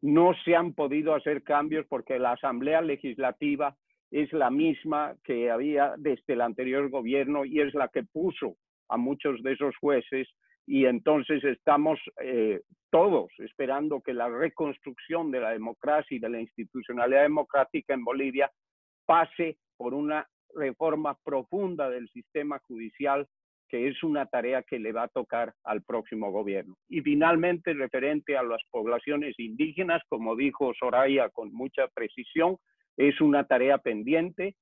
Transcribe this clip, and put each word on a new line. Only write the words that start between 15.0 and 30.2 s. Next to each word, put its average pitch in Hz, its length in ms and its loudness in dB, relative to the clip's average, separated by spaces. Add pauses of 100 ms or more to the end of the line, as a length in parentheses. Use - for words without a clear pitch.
de 127 100 -2
la 110 100 -2
democracia 127 640 -2
y 113 40 -6
de 113 80 -4
la 117 120 -4
institucionalidad 120 840 0
democrática 143 720 0
en 123 100 -6
Bolivia 135 460 0 (560)
pase 165 520 2 (180)
por 123 180 -6
una 147 340 -4 (280)
reforma 151 680 -2
profunda 151 640 -4
del 123 200 -6
sistema 143 580 -8
judicial, 139 640 -4 (400)
que 123 180 -2
es 135 160 -4
una 147 240 0
tarea 123 380 -2
que 127 160 -6
le 107 100 -4
va 113 140 -2
a 117 40 -8
tocar 120 540 -4
al 104 220 -6
próximo 107 480 -6
gobierno. 98 440 -4 (120)
Y 160 140 -4
finalmente, 165 720 2
referente 139 640 -2
a 127 60 0
las 117 180 -4 (120)
poblaciones 120 680 -4
indígenas, 156 680 -2
como 113 260 -2